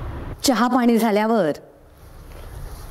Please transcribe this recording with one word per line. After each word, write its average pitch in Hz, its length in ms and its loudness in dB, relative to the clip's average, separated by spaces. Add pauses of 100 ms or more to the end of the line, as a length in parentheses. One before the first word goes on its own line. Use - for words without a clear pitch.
(440)
चहा 240 240 4
पाणी 240 300 4
झाल्यावर 214 540 2 (1400)